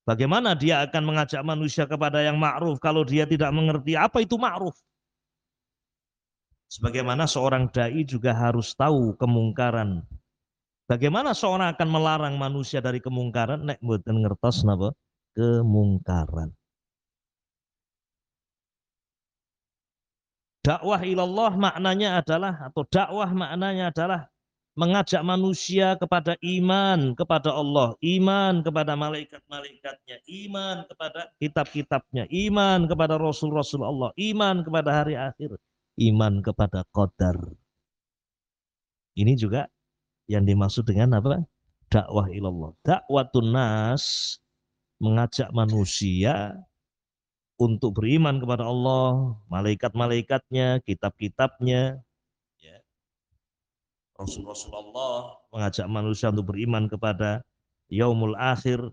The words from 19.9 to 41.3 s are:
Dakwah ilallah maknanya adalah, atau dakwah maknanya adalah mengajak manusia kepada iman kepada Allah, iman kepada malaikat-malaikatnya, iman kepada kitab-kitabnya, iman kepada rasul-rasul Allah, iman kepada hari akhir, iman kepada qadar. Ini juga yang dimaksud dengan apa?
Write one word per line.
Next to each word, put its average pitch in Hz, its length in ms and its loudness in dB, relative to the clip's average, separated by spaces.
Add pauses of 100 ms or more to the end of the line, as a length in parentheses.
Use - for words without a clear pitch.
Dakwah 175 400 0
ilallah 185 500 0
maknanya 190 640 0
adalah, 165 380 -2 (100)
atau 143 220 -6
dakwah 202 420 0
maknanya 185 640 -2
adalah 170 340 -4 (440)
mengajak 175 480 0
manusia 190 800 0
kepada 170 400 -2
iman 185 720 2
kepada 147 400 0
Allah, 143 480 2
iman 190 640 2
kepada 151 320 0
malaikat-malaikatnya, 143 1300 -10 (240)
iman 196 400 -6
kepada 160 400 -12 (160)
kitab-kitabnya, 143 880 -4
iman 190 560 2
kepada 156 320 2
rasul-rasul 151 640 -2
Allah, 127 320 -2
iman 202 480 0
kepada 151 400 0
hari 147 160 -4
akhir, 135 400 -8 (400)
iman 107 400 4
kepada 98 560 -2
qadar. 92 400 2 (1800)
Ini 117 160 6
juga 117 320 -2 (640)
yang 101 160 4
dimaksud 101 400 2
dengan 110 320 4
apa? 139 240 0 (480)